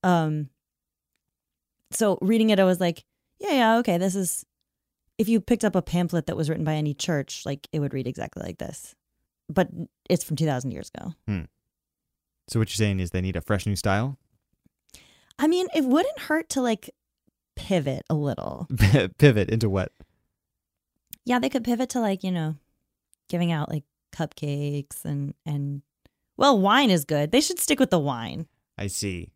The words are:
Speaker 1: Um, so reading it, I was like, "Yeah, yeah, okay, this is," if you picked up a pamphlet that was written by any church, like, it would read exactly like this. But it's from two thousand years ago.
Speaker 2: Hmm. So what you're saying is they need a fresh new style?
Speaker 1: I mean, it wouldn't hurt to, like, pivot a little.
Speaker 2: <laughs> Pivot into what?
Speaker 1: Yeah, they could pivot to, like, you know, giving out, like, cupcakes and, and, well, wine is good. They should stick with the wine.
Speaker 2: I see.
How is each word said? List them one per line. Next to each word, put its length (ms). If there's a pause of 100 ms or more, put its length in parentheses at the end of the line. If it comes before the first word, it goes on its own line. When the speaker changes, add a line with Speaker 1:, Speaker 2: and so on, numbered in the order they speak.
Speaker 1:
Um, 460 (1400)
so 300
reading 280
it, 100
I 40
was 160
like, 240 (360)
"Yeah, 140
yeah, 260
okay, 180
this 180
is," 300 (720)
if 120
you 100
picked 240
up 120
a 60
pamphlet 460
that 100
was 120
written 160
by 100
any 180
church, 520
like, 260
it 80
would 140
read 140
exactly 360
like 140
this. 380 (540)
But 200 (400)
it's 140
from 120
two 100
thousand 260
years 240
ago. 180 (140)
Speaker 2:
Hmm. 140 (1080)
So 100
what 100
you're 60 (100)
saying 140
is 120
they 100
need 140
a 60
fresh 240
new 100
style? 420 (1200)
Speaker 1:
I 80
mean, 280
it 100
wouldn't 340
hurt 300
to, 120
like, 280 (680)
pivot 540
a 60
little. 540
Speaker 2:
<laughs> 480
Pivot 320
into 200
what? 220 (1300)
Speaker 1:
Yeah, 140
they 100
could 140
pivot 280
to, 100
like, 220
you 80
know, 240 (720)
giving 220
out, 180
like, 140 (280)
cupcakes 960
and, 280 (120)
and, 360 (560)
well, 220
wine 320
is 140
good. 260
They 100
should 180
stick 200
with 120
the 80
wine. 480 (300)
Speaker 2:
I 100
see. 480